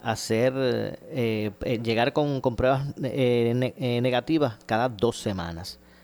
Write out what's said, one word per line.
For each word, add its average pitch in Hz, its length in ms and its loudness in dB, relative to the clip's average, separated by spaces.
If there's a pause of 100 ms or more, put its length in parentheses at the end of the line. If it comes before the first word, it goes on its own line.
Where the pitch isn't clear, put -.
hacer, 117 540 0
eh, 113 960 -2 (100)
eh, 117 200 -2
llegar 117 300 2
con, 143 300 0
con 123 120 0
pruebas, 135 340 2 (140)
eh, 120 540 2
ne-, 127 220 0
eh, 120 240 0
negativas 127 640 0
cada 117 240 0
dos 113 280 0
semanas. 87 600 -6 (260)